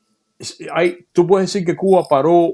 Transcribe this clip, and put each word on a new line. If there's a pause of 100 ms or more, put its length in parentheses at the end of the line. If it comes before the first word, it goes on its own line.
(380)
es, (160)
hay,
tú
puedes
decir
que
Cuba
paró (200)